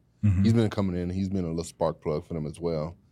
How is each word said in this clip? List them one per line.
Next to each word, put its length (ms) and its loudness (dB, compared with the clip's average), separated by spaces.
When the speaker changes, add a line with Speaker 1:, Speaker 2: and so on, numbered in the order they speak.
Speaker 1:
Mm-hmm. 200 4
Speaker 2:
He's 100 6
been 160 4
coming 260 -2
in. 140 -2
He's 180 -2
been 160 -2
a 40 -4
little 160 -4
spark 360 -2
plug 240 -2
for 100 -10
them 120 -4
as 140 -10
well. 360 -4